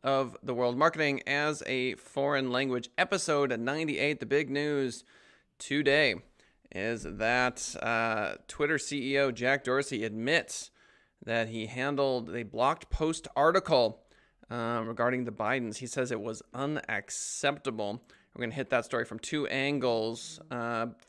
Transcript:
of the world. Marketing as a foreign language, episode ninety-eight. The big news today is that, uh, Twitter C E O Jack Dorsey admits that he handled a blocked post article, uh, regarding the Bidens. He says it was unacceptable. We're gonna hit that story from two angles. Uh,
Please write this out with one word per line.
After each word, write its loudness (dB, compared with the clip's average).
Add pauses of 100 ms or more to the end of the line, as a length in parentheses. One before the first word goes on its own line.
of 2
the -4
world. 2
Marketing 4
as 0
a 0
foreign 0
language, 0
episode 2
ninety-eight. 0
The -8
big 2
news -2 (560)
today 4 (560)
is -2
that, 0
uh, 0 (100)
Twitter 0
C -4
E 4
O 4
Jack 0
Dorsey 0
admits -2 (520)
that 0
he -6
handled 0
a -4
blocked 0
post -2
article, 4 (480)
uh, -2
regarding 0
the -6
Bidens. -2
He -10
says -2
it -2
was -8 (100)
unacceptable. -4 (320)
We're -8
gonna -4
hit -4
that 2
story -2
from -8
two -4
angles. 0 (120)
Uh, -2 (220)